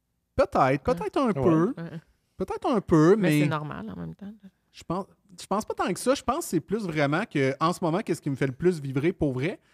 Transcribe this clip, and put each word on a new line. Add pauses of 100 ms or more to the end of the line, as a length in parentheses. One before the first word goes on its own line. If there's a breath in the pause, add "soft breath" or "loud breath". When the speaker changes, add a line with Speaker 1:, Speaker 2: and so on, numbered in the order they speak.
(360)
Speaker 1:
Peut-être,
Speaker 2:
Ouais.
Speaker 1:
peut-être
un
Speaker 3:
Ouais.
Speaker 1:
peu.
Speaker 2:
Ouais. (360)
Speaker 1:
Peut-être
un
peu,
Speaker 2:
Mais
Speaker 1:
mais
Speaker 2:
c'est
normal
en
même
temps. (400)
Speaker 1:
je
pense, (340)
je
pense
pas
tant
que
ça.
Je
pense
que
c'est
plus
vraiment
que,
en
ce
moment,
qu'est-ce
qui
me
fait
le
plus
vibrer
pour
vrai, (160)